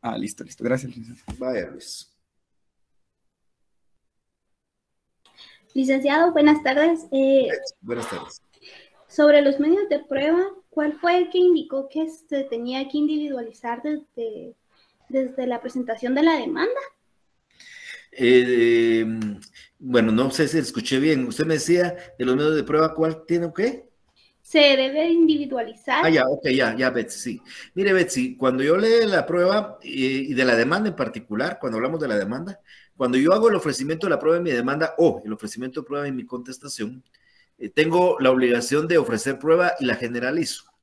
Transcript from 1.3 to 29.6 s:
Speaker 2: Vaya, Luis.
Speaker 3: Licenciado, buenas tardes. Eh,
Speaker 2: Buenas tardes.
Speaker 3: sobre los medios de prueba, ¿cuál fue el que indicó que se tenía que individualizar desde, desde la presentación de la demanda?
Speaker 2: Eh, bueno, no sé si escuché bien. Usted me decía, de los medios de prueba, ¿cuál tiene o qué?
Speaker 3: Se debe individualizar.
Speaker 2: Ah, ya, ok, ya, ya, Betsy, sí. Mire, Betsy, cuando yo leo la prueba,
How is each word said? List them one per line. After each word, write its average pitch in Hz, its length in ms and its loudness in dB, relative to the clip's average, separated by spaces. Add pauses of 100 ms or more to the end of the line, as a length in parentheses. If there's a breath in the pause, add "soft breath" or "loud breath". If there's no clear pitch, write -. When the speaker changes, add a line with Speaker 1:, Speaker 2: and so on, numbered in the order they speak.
Speaker 2:
Vaya, 127 320 -6
Luis. - 400 -18 (3750 soft breath)
Speaker 3:
Licenciado, 277 580 2
buenas 302 320 6
tardes. 311 480 2
Eh, 269 380 4 (320)
Speaker 2:
Buenas 120 280 -8
tardes. - 320 -12 (680 soft breath)
Speaker 3:
sobre 294 340 6
los 277 180 2
medios 370 300 2
de 294 100 -2
prueba, 302 440 0 (260)
¿cuál 302 240 -2
fue 339 240 0
el 349 120 0
que 370 100 -2
indicó 302 500 2
que 320 200 -4
se 277 340 -8
tenía 254 460 -6
que - 100 -6
individualizar 262 840 -4
desde, 240 760 -10 (540)
desde 262 380 -4
la 277 140 -4
presentación 247 540 -6
de 285 80 2
la 320 140 4
demanda? 440 420 -4 (1300 loud breath)
Speaker 2:
Eh, 117 920 4 (760 soft breath)
bueno, 120 320 2
no 123 180 2
sé 151 180 0
si 156 120 -2
escuché 131 400 -4
bien. 139 280 0
Usted 113 180 -4
me 160 100 0
decía, 175 400 0 (220 loud breath)
de 123 80 -4
los 127 100 2
medios 151 200 0
de 147 80 -2
prueba, 156 300 0
¿cuál 160 320 -2
tiene 170 220 -2
o 160 60 -10
qué? - 360 -4 (540)
Speaker 3:
Se - 160 0
debe 277 500 4
individualizar. 285 960 0
Speaker 2:
Ah, 165 40 4
ya, 139 180 4
ok, 139 220 -2
ya, 127 280 0
ya, 127 140 0
Betsy, 120 280 -6
sí. - 220 -10 (320 loud breath)
Mire, 190 200 2
Betsy, 127 440 0
cuando 131 240 0
yo 151 160 2
leo 226 300 4
la 185 180 0
prueba, 190 560 0